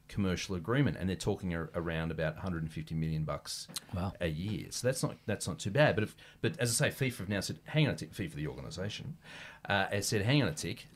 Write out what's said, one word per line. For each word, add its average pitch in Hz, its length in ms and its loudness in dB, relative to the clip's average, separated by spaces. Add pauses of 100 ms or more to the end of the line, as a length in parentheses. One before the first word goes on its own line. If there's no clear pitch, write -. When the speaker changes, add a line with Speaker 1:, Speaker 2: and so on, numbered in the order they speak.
Speaker 1:
commercial 92 480 0
agreement, 110 440 4
and 92 80 0
they're 92 80 2
talking 92 400 0
ar-, 82 180 -2
around 82 380 0
about 80 260 0
hundred 85 260 -2
and 78 80 -4
fifty 78 240 -6
million 80 280 2
bucks - 440 -6 (280)
Speaker 2:
Wow. 92 240 0
Speaker 1:
a 87 80 0
year. 87 420 -2
So - 180 -2
that's 131 160 0
not, - 120 -2 (100)
that's 101 220 -2
not 87 120 -4
too - 120 -2
bad. 135 240 6
But 104 80 4
if, - 120 -4 (260)
but - 180 0
as 123 220 2
I 127 80 4
say, - 200 0
fifa 120 100 -8
have 92 100 -6
now 101 100 2
said, 90 260 -4
"Hang 151 220 4
on 98 60 2
a - 40 -4
tick," 78 160 -8
fifa, 82 200 -4
the 73 140 -2
organisation, 80 680 -6 (540)
uh, 98 180 4
has 101 220 0
said, 104 140 2
"Hang 135 180 6
on 104 80 4
a 78 40 -2
tick. - 420 -6